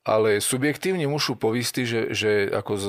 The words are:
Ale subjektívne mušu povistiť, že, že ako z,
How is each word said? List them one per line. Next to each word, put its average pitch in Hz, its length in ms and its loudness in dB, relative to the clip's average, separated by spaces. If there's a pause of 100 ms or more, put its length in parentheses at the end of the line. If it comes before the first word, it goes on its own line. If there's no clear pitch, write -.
Ale 110 380 4
subjektívne 147 680 0
mušu 143 300 -2
povistiť, 117 500 -2
že, 117 160 -2 (100)
že 107 200 0 (160)
ako 104 280 -4
z, 98 140 -2